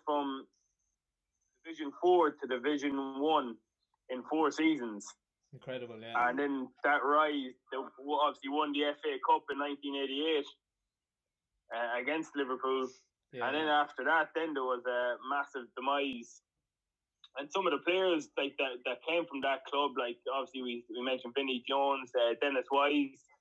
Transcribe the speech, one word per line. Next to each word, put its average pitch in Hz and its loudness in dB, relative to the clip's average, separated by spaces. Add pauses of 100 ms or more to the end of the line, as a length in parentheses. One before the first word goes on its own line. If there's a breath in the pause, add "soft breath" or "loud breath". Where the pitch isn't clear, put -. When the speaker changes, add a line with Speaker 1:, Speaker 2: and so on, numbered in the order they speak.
Speaker 1:
from 143 -2 (1160)
Division 156 -6 (100)
Four 175 8
to 139 -8
Division 135 0
One 139 2 (520)
in 127 -6
four 151 2
seasons. 127 0 (480)
Speaker 2:
Incredible, 123 -10
yeah. 117 0
Speaker 1:
And 127 0
then 139 -2 (160)
that 147 2
rise, 147 2 (180)
they 131 -6
w-, 135 -4
obviously 147 0
won 147 0
the 147 2
F 147 -2
A 139 -2
Cup - 4
in 139 -4
nineteen 143 -4
eighty-eight, 139 -2 (1300)
uh, 120 -2
against 151 -4
Liverpool. 131 0 (420)
Speaker 2:
Yeah, 123 -4
Speaker 1:
And 139 -2
then 156 0
Speaker 2:
yeah. 147 4
Speaker 1:
after 143 -4
that, 156 4
then 160 -2
there 139 -2
was 127 -2
a 123 0 (120)
massive 139 -4
demise. 135 -4 (960)
And 143 -10
some 185 0
of 170 4
the 143 0
players, 180 2
like, 139 -2
that, 131 -2
that 123 -4
came 170 2
from 139 -8
that 135 0
club, 143 0
like, 120 -2 (140)
obviously 131 -4
we, 120 -6
we 117 -6
mentioned 127 -4
Vinnie 135 -2
Jones, 139 0
uh, - 2
Dennis 139 0
Wise, 139 2 (160)